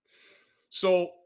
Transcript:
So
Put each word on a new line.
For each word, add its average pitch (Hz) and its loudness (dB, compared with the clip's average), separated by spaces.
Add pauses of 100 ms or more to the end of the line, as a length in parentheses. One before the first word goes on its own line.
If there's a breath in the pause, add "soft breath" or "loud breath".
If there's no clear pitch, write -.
(680 soft breath)
So 180 0 (160)